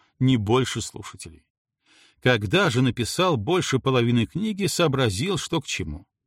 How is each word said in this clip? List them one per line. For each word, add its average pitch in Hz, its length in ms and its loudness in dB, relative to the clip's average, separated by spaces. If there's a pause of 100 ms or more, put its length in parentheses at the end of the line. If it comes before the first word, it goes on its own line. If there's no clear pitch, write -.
(180)
не 131 200 4
больше 113 440 0
слушателей. - 640 -14 (800)
Когда 123 480 2
же 123 100 2
написал 131 560 0
больше 135 400 0
половины 120 480 2
книги, 196 400 -4
сообразил, 143 720 0
что - 240 -4
к - 60 -12
чему. - 400 -8 (180)